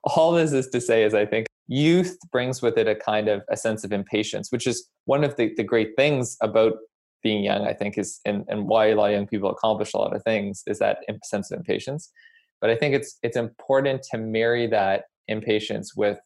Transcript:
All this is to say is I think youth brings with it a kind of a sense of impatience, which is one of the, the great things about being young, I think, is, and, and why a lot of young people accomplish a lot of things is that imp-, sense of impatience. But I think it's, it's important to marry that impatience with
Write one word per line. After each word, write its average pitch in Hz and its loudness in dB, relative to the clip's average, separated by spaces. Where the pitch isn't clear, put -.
All 160 4
this 160 2
is 131 2
to 127 -2
say 113 4
is 107 4
I 104 4
think 110 -2
youth 170 2
brings 127 -2
with 117 2
it 110 2
a 107 2
kind 107 -2
of 101 0
a 107 -2
sense 110 -4
of 101 -6
impatience, 104 -4
which 123 -4
is 120 -4
one 143 2
of 143 -2
the, 113 2
the 110 -2
great 110 0
things 135 0
about 110 4
being 107 0
young, 101 0
I 113 -2
think, 104 -6
is, - -6
and, 104 -2
and 104 -4
why 107 4
a 110 4
lot 104 2
of 104 2
young 101 -2
people 98 -2
accomplish 104 -2
a 101 -2
lot - -2
of - -6
things 101 -2
is 107 -4
that 104 0
imp-, 107 -10
sense 101 -6
of 95 -8
impatience. - -6
But 110 2
I 113 4
think 139 0
it's, - -4
it's 120 -4
important 135 -2
to 120 -6
marry 113 0
that 101 2
impatience 107 -2
with 104 0